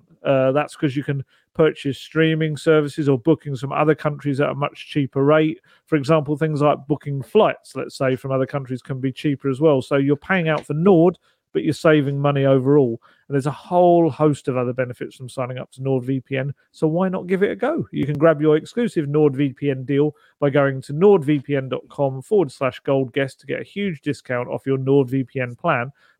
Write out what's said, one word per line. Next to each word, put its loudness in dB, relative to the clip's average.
Uh, 2
that's -2
'cause -2
you -4
can -4
purchase 0
streaming -2
services 2
or 2
bookings 0
from -8
other 2
countries -4
at 0
a -4
much -8
cheaper -2
rate. 4
For 0
example, 0
things -2
like 0
booking -4
flights, 0
let's -10
say, 0
from -10
other 0
countries -8
can -10
be -4
cheaper -4
as -6
well. 4
So -2
you're 2
paying -2
out -2
for -8
Nord, 4
but -2
you're -2
saving 2
money 0
overall. 2
And -6
there's -2
a -2
whole 4
host -2
of -4
other -2
benefits -8
from -16
signing -8
up -14
to -16
NordVPN. -4
So -4
why 0
not -6
give -2
it 0
a -6
go? -4
You -4
can -4
grab 4
your 4
exclusive -4
NordVPN 0
deal 0
by 0
going 0
to -10
nordvpn 2
dot -8
com -4
forward 0
slash -6
gold -2
guest -4
to -20
get -6
a -12
huge -6
discount -6
off -8
your 0
NordVPN 0
plan, -2